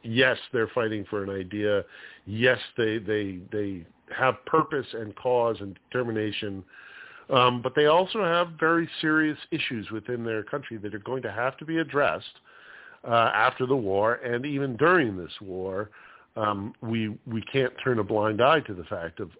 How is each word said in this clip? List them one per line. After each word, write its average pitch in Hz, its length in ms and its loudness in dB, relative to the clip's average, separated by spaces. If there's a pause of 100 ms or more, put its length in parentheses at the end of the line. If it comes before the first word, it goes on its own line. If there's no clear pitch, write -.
Yes, 120 340 2 (160)
they're 113 160 2
fighting 107 400 -2
for 101 140 -4
an 98 60 -6
idea. 101 540 0 (420)
Yes, 113 340 2 (180)
they, 113 220 2
they, 98 400 -2 (120)
they 98 340 -4 (300)
have 127 300 0
purpose 156 480 0
and 110 220 -10
cause 120 440 0
and 98 180 -12 (120)
determination. 107 760 -4 (680)
Um, 123 320 4
but 127 100 -2
they 147 140 6
also 185 340 4
have 175 280 2 (100)
very 165 280 4 (140)
serious 156 380 2 (100)
issues 117 400 -4
within 117 340 -6
their 110 200 -4
country 120 340 -8
that 101 160 -8
are 107 60 -8
going 123 240 -6
to 110 80 -6
have 120 260 -2
to 156 80 -16
be 160 140 -2
addressed, 135 460 0 (840)
uh, 117 260 6
after 127 320 2
the 135 100 2
war 107 400 2
and 120 300 -4
even 139 320 -4
during 143 400 4
this 82 140 -10 (100)
war. 95 480 -6 (460)
Um, 104 460 -2
we, 113 440 -2
we 113 160 -4 (100)
can't 131 220 0 (100)
turn 123 140 0
a 107 60 2
blind 107 360 0
eye 147 200 6
to 113 160 -6
the 87 80 -10
fact 85 360 -10
of, 90 200 -10